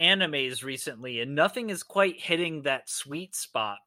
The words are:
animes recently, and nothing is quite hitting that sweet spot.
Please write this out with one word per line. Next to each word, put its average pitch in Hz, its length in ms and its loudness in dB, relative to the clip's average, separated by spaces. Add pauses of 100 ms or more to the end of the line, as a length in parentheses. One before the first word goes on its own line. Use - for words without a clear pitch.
animes 151 640 4
recently, 127 580 -6
and 135 140 -4
nothing 202 360 2
is 180 120 -6
quite 190 380 2
hitting 165 420 0
that 135 280 -2
sweet 160 440 -8
spot. 104 520 -4